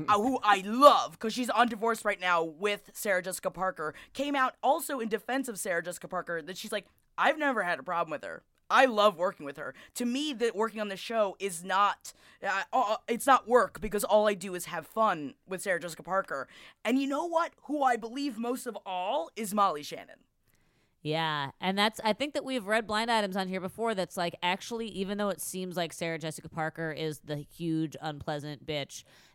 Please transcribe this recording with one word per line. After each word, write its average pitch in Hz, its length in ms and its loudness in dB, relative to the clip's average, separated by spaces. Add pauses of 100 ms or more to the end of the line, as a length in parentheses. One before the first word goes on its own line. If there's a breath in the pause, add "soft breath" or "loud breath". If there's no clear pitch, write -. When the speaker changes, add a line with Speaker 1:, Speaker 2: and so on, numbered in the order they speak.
Speaker 1:
uh, 208 120 4
who 254 220 0
I 202 240 4
love 214 520 8
'cause 220 140 -4
she's 240 160 -2
on 233 200 4
Divorce 226 360 -2
right 202 160 0
now 175 220 4
with 190 500 -4
Sarah 185 300 0
Jessica 180 280 -6
Parker, 170 440 -4 (180 loud breath)
came 285 240 -2
out 262 260 0
also 277 380 2
in 226 80 -4
defense 247 400 -2
of 208 100 -8
Sarah 175 240 -2
Jessica 170 240 -10
Parker 170 360 -6
that 185 160 -12
she's 220 140 -10
like, 202 140 -4 (300)
"I've 262 220 4
never 269 240 0
had 175 160 0
a - 40 -12
problem 170 280 -2
with 135 140 -6
her. 82 180 -10 (260)
I 233 160 8
love 208 320 4
working 170 300 -4
with 143 100 -10
her. 135 180 -10 (200 loud breath)
To 247 100 -4
me, 269 300 -2
that 226 200 0
working 214 280 -2
on 208 60 -4
the 196 100 -6
show 220 400 0
is 180 260 -6
not, 190 480 2 (300 soft breath)
uh, 196 220 -2 (100)
uh, 220 220 2 (120)
it's 233 180 -2
not 254 220 6
work 226 320 4
because 208 240 -2
all 208 240 6
I 202 60 4
do 180 200 -8
is 175 120 -8
have 165 200 -8
fun 170 480 0 (140)
with 185 140 -8
Sarah 175 180 0
Jessica 170 220 -10
Parker." 170 440 -4 (380 loud breath)
And 247 160 2
you 277 60 0
know 285 180 0
what? 330 280 0 (100)
Who 285 200 -4
I 247 140 6
believe 233 400 -6
most 247 300 -4
of 214 180 -8
all 202 500 -2
is 208 200 -6
Molly 180 280 4
Shannon. - 380 -14 (840)
Speaker 2:
Yeah, 151 460 -2 (100)
and 190 160 0
that's, 214 280 2
I 214 80 4
think 285 220 -4
that 285 100 -4
we've 262 200 -4
read 214 220 0
blind 214 240 0
items 202 260 0
on 190 120 -2
here 185 120 -4
before 220 320 -4
that's 185 240 -4
like, 175 240 -2
actually, 214 460 -4
even 196 320 -4
though 202 120 0
it 170 100 -6
seems 185 360 -8
like 170 160 -4
Sarah 165 260 -4
Jessica 160 300 -10
Parker 160 440 -4
is 156 320 -4
the 147 140 -6
huge, 160 600 -4
unpleasant 147 680 -6
bitch, 147 360 -6 (320 soft breath)